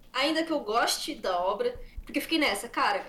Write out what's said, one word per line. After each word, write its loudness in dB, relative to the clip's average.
Ainda 2
que -4
eu 0
goste 0
da 0
obra, 0
porque -4
eu 2
fiquei 2
nessa, 2
cara, 0